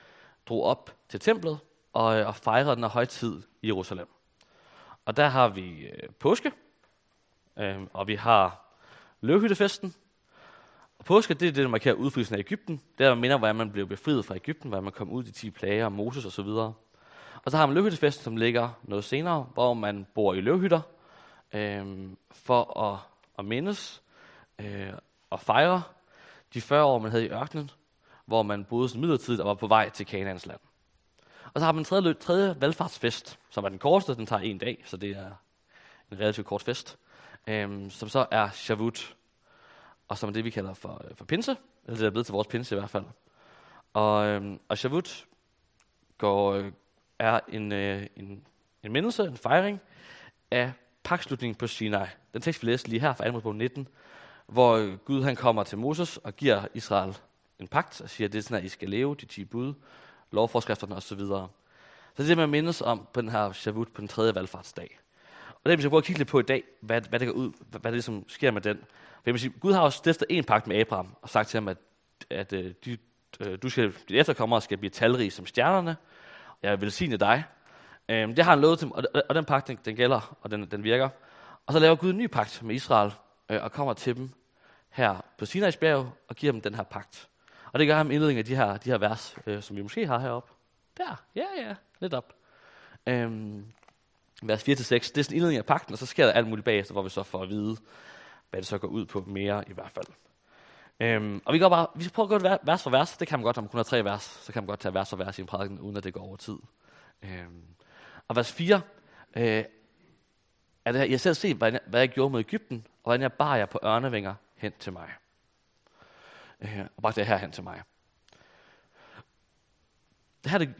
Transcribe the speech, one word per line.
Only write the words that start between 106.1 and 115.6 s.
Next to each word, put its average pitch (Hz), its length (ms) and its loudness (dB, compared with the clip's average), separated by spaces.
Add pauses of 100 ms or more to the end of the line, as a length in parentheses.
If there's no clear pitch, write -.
går 90 80 -12
over 98 160 -16
tid. 104 200 -12 (640)
Øhm, 87 420 -16 (640)
og 113 80 -2
vers 120 160 2
fire, 180 300 4 (540)
øh, 113 280 2 (1200)
er 117 60 0
det 131 100 2
her: - 20 2
"I 113 80 2
har 131 60 4
selv 165 180 2
set, 156 220 0
hvordan 113 160 2
jeg, 127 140 -4
hvad 117 120 2
jeg 131 100 6
gjorde 135 220 0
mod 123 80 -2
Egypten, 117 480 -8
og - 160 -20
hvordan 120 180 2
jeg 135 120 -2
bar 147 220 0
jer 107 100 2
på - 180 -6
ørnevinger 107 520 -2 (200)
hen - 240 -8
til 95 140 -12
mig." 82 160 -16 (1500)